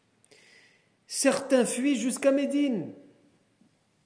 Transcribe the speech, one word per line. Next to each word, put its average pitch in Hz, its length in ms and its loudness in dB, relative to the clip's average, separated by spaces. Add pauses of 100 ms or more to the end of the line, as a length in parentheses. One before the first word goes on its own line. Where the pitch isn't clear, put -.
(1040)
Certains - 600 0
fuient 269 300 0
jusqu'à 247 360 0
Médine. 269 600 0 (1160)